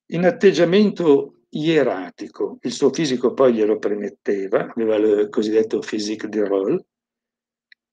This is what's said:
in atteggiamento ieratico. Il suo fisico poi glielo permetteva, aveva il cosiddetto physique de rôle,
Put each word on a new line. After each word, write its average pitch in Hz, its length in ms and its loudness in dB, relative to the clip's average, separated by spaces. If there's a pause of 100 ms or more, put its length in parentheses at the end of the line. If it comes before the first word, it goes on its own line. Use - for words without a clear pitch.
(120)
in 170 120 -2
atteggiamento 170 1200 2
ieratico. 120 1120 -4
Il 127 100 -6
suo 131 220 0
fisico 127 420 -2
poi 127 200 4
glielo 107 260 0
permetteva, 101 920 -4
aveva 110 220 0
il 104 340 2
cosiddetto 110 520 0
physique 107 480 -8
de 104 180 -2
rôle, 98 400 -2 (1080)